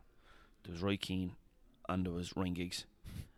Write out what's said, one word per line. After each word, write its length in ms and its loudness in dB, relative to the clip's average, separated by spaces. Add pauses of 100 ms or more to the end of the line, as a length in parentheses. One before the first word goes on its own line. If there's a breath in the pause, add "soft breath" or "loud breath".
(640 loud breath)
there 80 -6
was 100 -4
Roy 140 6
Keane, 380 0 (560)
and 160 4
there 80 0
was 240 -2
Ryan 160 2
Giggs. 320 -2 (520 loud breath)